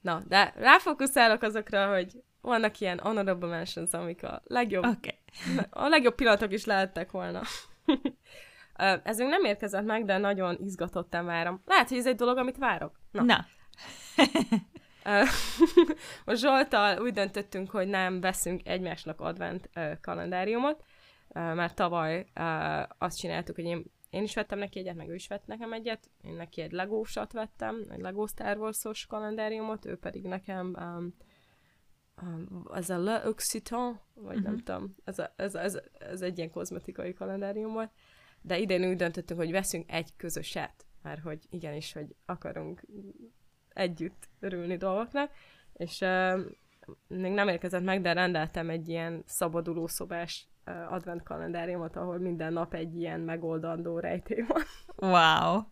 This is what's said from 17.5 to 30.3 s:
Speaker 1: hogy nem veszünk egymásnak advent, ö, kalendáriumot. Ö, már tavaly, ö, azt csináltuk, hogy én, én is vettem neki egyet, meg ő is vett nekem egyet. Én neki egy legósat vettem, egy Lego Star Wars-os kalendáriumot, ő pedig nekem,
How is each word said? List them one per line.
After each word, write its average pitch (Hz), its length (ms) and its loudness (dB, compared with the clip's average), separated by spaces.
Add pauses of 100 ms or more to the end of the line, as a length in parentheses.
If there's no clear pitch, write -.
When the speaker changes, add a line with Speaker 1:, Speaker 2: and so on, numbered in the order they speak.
Speaker 1:
hogy 190 180 0
nem 185 320 2
veszünk 185 480 -2
egymásnak 170 520 -4
advent, 170 540 -6
ö, 156 260 -4
kalendáriumot. 196 840 -2 (440)
Ö, 165 260 -4
már 175 200 -2
tavaly, 170 600 0
ö, 165 80 -4 (560)
azt 170 200 -2
csináltuk, 165 360 -6
hogy 170 100 -8
én, 170 200 -4 (260)
én 185 120 -4
is 214 120 -4
vettem 208 240 -4
neki 202 200 -8
egyet, 185 180 -8
meg 165 120 -12
ő 170 60 -8
is 185 140 -12
vett 202 180 -8
nekem 226 260 -10
egyet. 226 380 -8 (120)
Én 165 120 -12
neki 165 260 -10
egy 160 120 -8
legósat 208 600 -4
vettem, 220 580 -6
egy 180 100 -10
Lego 190 260 -4
Star 208 320 -4
Wars-os 220 480 -6
kalendáriumot, 220 800 -4
ő 180 100 -6
pedig 185 260 -10
nekem, 185 560 -6